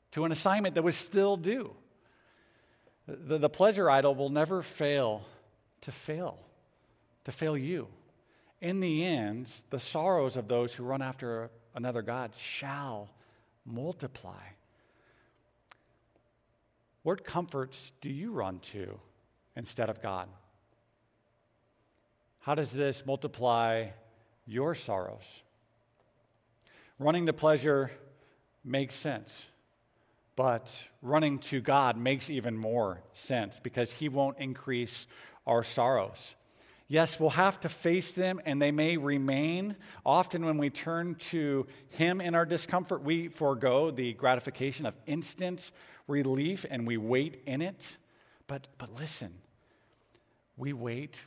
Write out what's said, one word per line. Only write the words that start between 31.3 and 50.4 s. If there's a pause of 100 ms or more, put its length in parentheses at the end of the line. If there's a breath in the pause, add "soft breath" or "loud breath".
to
God
makes
even
more (100)
sense
because
he
won't
increase (400 loud breath)
our
sorrows. (520 soft breath)
Yes,
we'll
have
to
face
them,
and
they
may
remain. (300 loud breath)
Often
when
we
turn
to (240 loud breath)
him
in
our
discomfort,
we
forego
the
gratification
of (120)
instant (360 loud breath)
relief,
and
we
wait
in
it. (480 soft breath)
But, (100)
but
listen, (1200 soft breath)